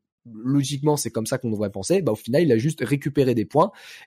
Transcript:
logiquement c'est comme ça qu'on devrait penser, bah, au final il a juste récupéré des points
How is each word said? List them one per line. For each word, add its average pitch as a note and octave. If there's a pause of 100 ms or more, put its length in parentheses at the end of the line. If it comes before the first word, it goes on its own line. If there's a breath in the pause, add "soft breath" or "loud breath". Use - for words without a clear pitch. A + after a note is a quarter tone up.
(240)
logiquement C3+
c'est B2+
comme A2+
ça C3
qu'on A#2
devrait G#2
penser, E3
bah, C3
au G#2+
final C#3
il D3
a A2+
juste D3
récupéré C3+
des A2
points E3+ (340 loud breath)